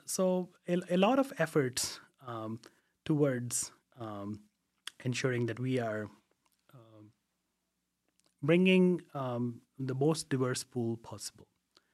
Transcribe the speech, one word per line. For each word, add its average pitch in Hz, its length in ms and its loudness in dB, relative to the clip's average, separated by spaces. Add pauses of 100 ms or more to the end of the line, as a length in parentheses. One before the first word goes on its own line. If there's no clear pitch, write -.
so 185 440 0 (180)
a, 175 100 2 (140)
a 180 60 4
lot 220 220 6
of 269 200 0
efforts, 147 600 0 (260)
um, 113 340 -8 (460)
towards, 131 680 0 (280)
um, 104 400 -8 (640)
ensuring 120 440 -2
that 113 120 -6
we 127 200 -2
are, 107 300 -4 (640)
um, 110 380 -20 (1300)
bringing, 180 580 4 (120)
um, 123 480 -4 (180)
the 131 160 -4
most 156 340 0
diverse 127 340 -2
pool 117 340 -4
possible. - 500 -16 (460)